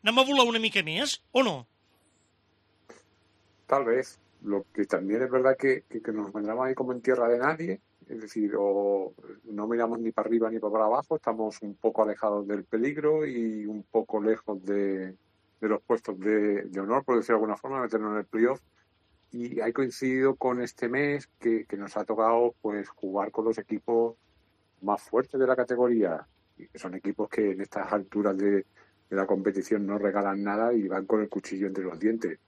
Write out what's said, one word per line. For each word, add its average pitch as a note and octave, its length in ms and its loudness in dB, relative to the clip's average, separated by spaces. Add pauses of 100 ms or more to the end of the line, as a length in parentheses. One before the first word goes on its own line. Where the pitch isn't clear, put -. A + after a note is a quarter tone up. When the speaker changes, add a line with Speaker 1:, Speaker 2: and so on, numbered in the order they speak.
Speaker 1:
anem A#3 180 4
a - 20 8
volar C4+ 220 6
una A3+ 160 0
mica G#3+ 240 0
més», G3 320 -4 (140)
o C4 100 4
no? D3 240 -2 (2000)
Speaker 2:
Tal C3+ 180 2
vez. A#2+ 340 -2 (260)
Lo G2+ 280 -2
que G2+ 140 -2
también G2+ 340 0
es B2+ 100 -2
verdad C3 280 4
que, C3+ 320 2
que, A2+ 100 -8
que A2 120 -6
nos G#2 160 -6
encontramos G#2+ 360 -4
ahí C3 100 -2
como B2+ 180 -4
en B2 100 -6
tierra B2 260 4
de A#2+ 100 4
nadie, D#3+ 420 -2 (280)
es A2+ 120 -10
decir, G#2 360 -2
o G2+ 560 0 (380)
no G#2 160 -6
miramos A2+ 320 0
ni A2+ 140 -4
para A2 160 -2
arriba A2+ 200 2
ni A2+ 120 -4
para G#2+ 240 2
abajo, C3+ 320 2
estamos A2+ 460 -4
un G2+ 120 -10
poco A2 300 2
alejados G#2 420 -2
del G2+ 160 -4
peligro D3+ 640 0
y A2+ 400 -4
un G#2 160 -8
poco A2 400 -2
lejos G#2+ 420 -2
de, G2 520 -2 (440)
de A2 80 -2
los G#2+ 140 0
puestos A2 380 -2
de, G#2 420 2
de F#2 180 -8
honor, A#2 220 0
por B2+ 140 2
decirlo A2+ 220 2
de G#2+ 40 2
alguna G#2+ 140 -2
forma, C3 260 -6
meternos G#2+ 300 -2
en G#2+ 60 -2
el G2+ 60 -4
playoff. A#2+ 360 2 (720)
Y A#2+ 280 -6
hay A#2 120 0
coincidido C3 640 2
con B2 260 0
este A#2+ 260 -4
mes C#3+ 400 -2 (120)
que, A2+ 260 2
que G2+ 100 -6
nos G2 200 -8
ha G#2 80 -2
tocado, A2+ 580 2
pues, G#2 260 -4
jugar G2+ 440 -4
con A2+ 120 -2
los A2+ 140 0
equipos A#2 560 -2 (680)
más G2+ 220 -2
fuertes C3 380 0
de C3 80 6
la B2+ 80 4
categoría, A#2+ 680 2 (320)
y - 120 -20
que - 100 -20
son F#2 160 -10
equipos G2+ 340 -4
que G#2 220 2
en F#2 100 -4
estas G2+ 320 -6
alturas G2+ 460 0
de, G2+ 260 2 (460)
de G2 60 -4
la F#2+ 100 0
competición G2 580 0
no G2+ 140 -2
regalan G2+ 460 0
nada G#2+ 280 0
y A2 140 2
van F#2+ 180 -2
con G#2+ 160 2
el G#2 80 -2
cuchillo G2 380 -6
entre F#2+ 160 -4
los F2 160 -6
dientes. G#2+ 500 0